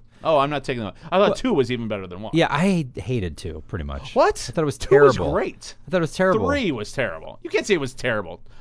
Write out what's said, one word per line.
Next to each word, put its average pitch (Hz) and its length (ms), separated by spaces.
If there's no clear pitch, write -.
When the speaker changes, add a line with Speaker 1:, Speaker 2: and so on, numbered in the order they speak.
Speaker 1:
Oh, 156 140
I'm 143 140
not 143 120
taking 120 200
that. 98 120
I 175 100
thought - 20
Speaker 2:
Well, 196 140
Speaker 1:
two 254 200
was 127 180
even 117 160
better 104 180
than 90 160
one. 107 140
Speaker 2:
Yeah, 160 160
I 170 340
hated 95 420
two, 80 300
pretty 82 180
much. 69 300
Speaker 1:
What? 339 340
Speaker 2:
I - 20
thought 170 100
it 156 40
was 139 120
Speaker 1:
Two - 220
was 139 160
Speaker 2:
terrible. 82 180
Speaker 1:
great. - 420
Speaker 2:
I - 40
thought 180 60
it 175 40
was 160 120
terrible. 185 340
Speaker 1:
Three 247 240
was 110 200
terrible. 85 520
You 339 60
can't - 160
say 208 80
it 170 80
was 131 140
terrible. 104 460